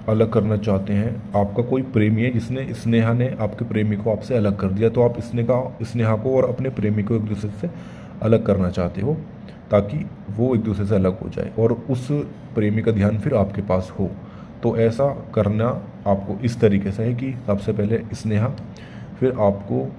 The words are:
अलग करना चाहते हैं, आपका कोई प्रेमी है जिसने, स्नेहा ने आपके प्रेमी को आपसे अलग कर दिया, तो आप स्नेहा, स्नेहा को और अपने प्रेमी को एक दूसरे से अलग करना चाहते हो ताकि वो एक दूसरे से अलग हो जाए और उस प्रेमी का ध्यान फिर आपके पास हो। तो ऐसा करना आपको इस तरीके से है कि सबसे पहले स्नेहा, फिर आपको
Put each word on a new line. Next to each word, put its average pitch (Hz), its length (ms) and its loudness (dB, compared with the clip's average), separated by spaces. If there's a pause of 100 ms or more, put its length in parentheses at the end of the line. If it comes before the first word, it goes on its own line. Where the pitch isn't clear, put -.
अलग 110 240 4
करना 107 240 2
चाहते 101 360 0
हैं, 104 180 2 (260)
आपका 101 260 2
कोई 131 220 0
प्रेमी 110 380 2
है 123 80 2
जिसने, 127 320 -2 (120)
स्नेहा 117 380 2
ने 123 160 2 (120)
आपके 107 240 -2
प्रेमी 107 320 0
को 107 160 0
आपसे 104 240 -2
अलग 104 220 2
कर 98 100 0
दिया, 104 200 2
तो 120 140 4
आप 120 180 4
स्नेहा, 120 400 0 (220)
स्नेहा 113 340 2
को 127 200 0
और 127 80 6
अपने 127 260 -2
प्रेमी 107 320 0
को 113 140 2
एक 107 60 0
दूसरे 104 280 -4 (100)
से 175 80 -4 (540)
अलग 110 240 4
करना 92 240 2
चाहते 90 300 -2
हो 139 160 0 (540)
ताकि 104 340 2 (260)
वो 120 240 2
एक 113 60 2
दूसरे 104 260 -2
से 104 80 2
अलग 92 260 4
हो - 80 -6
जाए - 300 -4
और 113 140 4 (180)
उस 127 180 -2 (460)
प्रेमी 104 280 2
का 113 100 4
ध्यान 104 260 4
फिर - 160 0
आपके 98 280 2
पास 92 360 0
हो। 92 120 -2 (520)
तो 117 160 0
ऐसा 117 300 4 (260)
करना 107 340 2 (380)
आपको 98 380 0
इस - 160 -2
तरीके 98 320 4
से 113 100 -4
है 120 120 0
कि 131 200 -4 (120)
सबसे 101 260 0
पहले 104 300 0 (120)
स्नेहा, 110 340 0 (720)
फिर 127 100 4
आपको 120 560 0 (120)